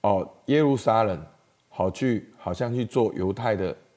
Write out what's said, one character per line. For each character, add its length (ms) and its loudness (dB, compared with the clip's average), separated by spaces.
哦， 240 2
耶 160 4
路 160 4
撒 260 2
冷， 160 -2
好 220 -2
去， 480 -2
好 160 -8
像 200 -4
去 120 -2
做 300 0
犹 180 -2
太 220 -2
的 200 -4